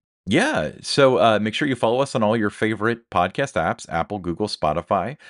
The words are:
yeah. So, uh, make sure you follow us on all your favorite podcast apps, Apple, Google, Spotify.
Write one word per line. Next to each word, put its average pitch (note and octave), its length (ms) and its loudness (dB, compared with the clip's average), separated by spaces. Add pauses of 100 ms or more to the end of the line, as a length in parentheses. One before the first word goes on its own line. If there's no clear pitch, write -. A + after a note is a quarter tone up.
(280)
yeah. A#2+ 540 0
So, C3 360 4
uh, G#2+ 220 4
make G#2+ 160 -4
sure D#3 120 -2
you C3+ 80 -2
follow A#2+ 240 0
us C3+ 140 -2
on B2 80 0
all G#2+ 160 2
your G#2 140 0
favorite A2 580 -2
podcast F#2+ 440 -2
apps, - 360 -2
Apple, E2 300 -4
Google, F2 280 -4
Spotify. F2+ 720 -2 (120)